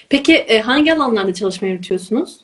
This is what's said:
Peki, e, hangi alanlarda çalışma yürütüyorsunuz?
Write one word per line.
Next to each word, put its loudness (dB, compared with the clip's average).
Peki, 4
e, 2
hangi 2
alanlarda 0
çalışma -4
yürütüyorsunuz? -4